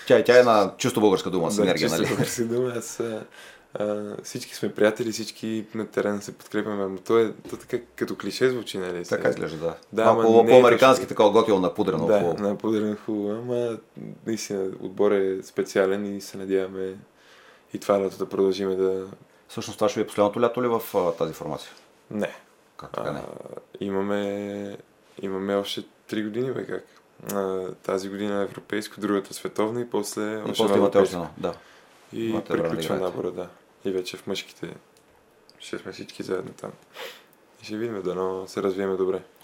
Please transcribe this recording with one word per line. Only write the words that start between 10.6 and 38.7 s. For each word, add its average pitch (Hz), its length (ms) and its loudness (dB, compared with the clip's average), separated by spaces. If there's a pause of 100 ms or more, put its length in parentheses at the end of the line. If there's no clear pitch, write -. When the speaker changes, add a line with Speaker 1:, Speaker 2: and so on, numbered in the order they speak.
Speaker 1:
по-американски, 120 420 8
Speaker 2:
точно. 92 60 -8
Speaker 1:
такова 107 240 6
готино, 107 260 6
напудрено, 90 480 0
Speaker 2:
Да, 104 140 6
Speaker 1:
хубаво. 87 280 0
Speaker 2:
напудрено, 107 480 -2 (100)
хубаво, 104 260 -2
ама 120 460 -4 (480)
наистина 104 440 -4 (100)
отбор 98 320 2
е 95 300 0
специален 101 760 0
и 95 40 -8
се - 180 -16
надяваме 95 580 -4 (760)
и 101 40 -8
това 101 220 2
лято 92 180 -2
да 95 100 -6
продължиме 95 480 0
да 95 300 0 (420)
Speaker 1:
Всъщност - 300 -10
това 107 100 4
ще 110 120 -2
ви 104 40 0
е - 20 -4
последното 104 340 0
лято 120 220 2
ли 123 40 0
в, 117 160 0 (120)
а, 90 180 2
тази 80 200 -4
формация? 76 380 -10 (400)
Speaker 2:
Не. 104 240 -4 (420)
Speaker 1:
Как - 160 -16
така - 200 -6
не? 71 60 -8
Speaker 2:
А, - 60 -10 (560)
имаме, 101 960 -4 (460)
имаме 98 340 -4
още 101 280 -4 (240)
три 110 160 -4
години, 117 280 -4
бе, - 140 -6
как? 95 180 -8 (480)
А, 95 400 -2
тази 95 360 -4
година 101 340 -2
европейско, - 580 -8
другата 101 340 0
световна 107 460 -4
и 120 100 -8
после 107 320 -4
Speaker 1:
И 107 140 -4
Speaker 2:
още 107 120 -6
Speaker 1:
после 107 160 0
Speaker 2:
едно 101 120 4
Speaker 1:
имате 98 220 4
още 92 180 4
Speaker 2:
европейско. 82 240 -6
Speaker 1:
едно, 87 120 -2
да. - 60 -12 (540)
Speaker 2:
И 113 180 -4
Speaker 1:
Имате - 220 -4
време 82 100 0
да 82 80 0
Speaker 2:
приключва 80 260 -2
Speaker 1:
играете. 92 200 -4
Speaker 2:
набора, 90 160 -4
да. 90 160 -8 (360)
И 101 80 -2
вече 92 240 -6
в - 100 -16
мъжките - 480 -10 (840)
ще - 200 -10
сме 95 140 -12
всички 101 300 -14
заедно 95 300 -6
там. - 180 -14 (920)
И - 20 -20
ще 107 120 -10
видим, 110 260 -6
дано 92 440 -4
се 98 160 -6
развиеме 95 340 0